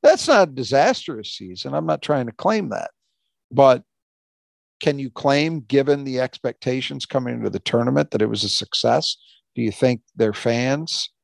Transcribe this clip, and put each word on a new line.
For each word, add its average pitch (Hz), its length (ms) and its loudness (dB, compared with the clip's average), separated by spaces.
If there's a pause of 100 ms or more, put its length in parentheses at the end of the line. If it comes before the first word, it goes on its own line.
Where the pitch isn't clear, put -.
That's 320 260 6
not 208 200 6
a 139 40 -14
disastrous 131 800 0
season. 95 420 -12
I'm 156 120 -2
not 156 160 -2
trying 135 240 0
to 117 60 -10
claim 208 380 -2
that. - 200 -8 (600)
But 131 320 6 (960)
can 143 180 0
you 135 120 -6
claim, 147 500 0
given 139 440 2
the 127 160 -4
expectations 127 840 -6
coming 123 300 -4
into 110 160 -4
the 98 80 -6
tournament, 127 540 0
that 107 100 0
it 113 80 0
was 107 140 -4
a 101 40 -4
success? - 680 -2 (400)
Do 120 60 -4
you 107 100 -2
think 123 300 0 (120)
their 110 180 0
fans 127 800 -4 (140)